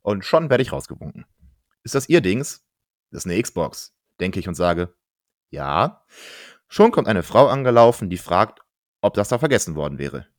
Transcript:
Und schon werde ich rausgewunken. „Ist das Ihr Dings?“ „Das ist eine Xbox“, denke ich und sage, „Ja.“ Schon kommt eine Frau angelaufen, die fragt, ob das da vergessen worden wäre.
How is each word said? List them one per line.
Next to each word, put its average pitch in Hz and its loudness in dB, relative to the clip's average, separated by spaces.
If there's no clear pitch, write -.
Und 101 -4
schon 160 2
werde 131 2
ich 123 -4
rausgewunken. - -14
„Ist - -12
das 135 -2
Ihr 160 4
Dings?“ 107 -4
„Das 71 -12
ist 92 -6
eine 92 -2
Xbox“, - -8
denke 95 -6
ich 92 -10
und 87 -8
sage, 87 -2
„Ja.“ 76 -4
Schon - 4
kommt - -2
eine 98 0
Frau 127 4
angelaufen, 120 4
die 87 -6
fragt, 95 -2
ob 101 2
das 101 -2
da 120 -2
vergessen 123 0
worden 73 -6
wäre. 67 -10